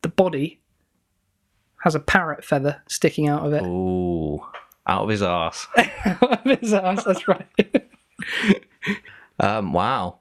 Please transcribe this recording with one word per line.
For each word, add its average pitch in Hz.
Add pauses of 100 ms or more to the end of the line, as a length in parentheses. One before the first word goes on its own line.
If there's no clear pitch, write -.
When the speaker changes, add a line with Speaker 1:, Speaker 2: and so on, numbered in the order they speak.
Speaker 1:
The 170
body 165 (1200)
has 165
a 147
parrot 160
feather 143
sticking 151
out 147
of 147
it. 147
Speaker 2:
Ooh, 87 (440)
out 98
of 101
his 107
arse. 87
Speaker 1:
<laughs> - (280)
Out 240
of 262
his 220
arse, 190
that's 190
right. - (280)
<laughs> - (1500)
Speaker 2:
Um, 101
wow. 95